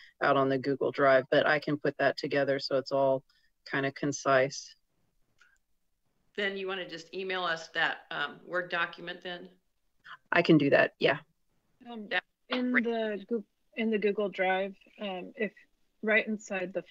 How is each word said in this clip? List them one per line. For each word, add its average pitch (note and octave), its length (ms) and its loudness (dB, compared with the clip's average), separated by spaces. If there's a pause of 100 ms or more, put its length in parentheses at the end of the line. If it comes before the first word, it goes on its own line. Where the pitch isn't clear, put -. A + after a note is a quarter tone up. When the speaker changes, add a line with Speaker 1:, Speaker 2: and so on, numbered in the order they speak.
(240)
Speaker 1:
out C#3+ 120 4
on C3+ 140 4
the C3+ 80 2
Google C3 340 -2
Drive, C3+ 380 4
but D3 160 4
I D3+ 140 2
can D3 180 -2
put D3 220 -2
that C#3 180 2
together C#3 400 0
so C#3+ 200 -2
it's B2+ 140 -4
all C3+ 320 2 (460)
kind C#3 160 -2
of C3+ 80 -4
concise. C#3 840 0 (1600)
Speaker 2:
Then G3 220 -4
you F#3+ 100 -6
wanna F#3+ 220 -6
just E3 240 -14
email F#3 300 -4
us D#3+ 320 -4
that, D#3 220 0 (120)
um, D3+ 280 -6 (100)
Word F3 240 -4
document F3 520 -6
then? F3+ 240 -12 (840)
Speaker 1:
I E3+ 100 4
can E3+ 160 8
do C#3+ 140 4
that, - 280 4
yeah. - 180 2 (760)
Speaker 3:
Um, G#3+ 180 -12
Speaker 2:
That - 140 -2 (240)
Speaker 3:
in B3+ 240 -2
Speaker 2:
great. B3 140 2
Speaker 3:
the A3 440 -2
Goo-, A3+ 140 -2 (360)
in A3+ 100 0
the A3 80 0
Google G3+ 300 0
Drive, F#3+ 480 -2 (260)
um, F#3 360 -10
if G#3 160 -4 (500)
right G#3+ 240 2
inside G3 460 -6
the E3+ 180 -4